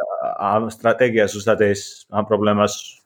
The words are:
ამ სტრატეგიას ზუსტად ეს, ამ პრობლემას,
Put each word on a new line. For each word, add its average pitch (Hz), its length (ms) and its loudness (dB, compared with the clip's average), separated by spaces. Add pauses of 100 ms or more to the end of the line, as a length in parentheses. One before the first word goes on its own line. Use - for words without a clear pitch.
(440)
ამ 107 220 2
სტრატეგიას 113 640 2
ზუსტად 104 320 0
ეს, 101 200 2 (240)
ამ 101 200 -4
პრობლემას, 104 480 2 (320)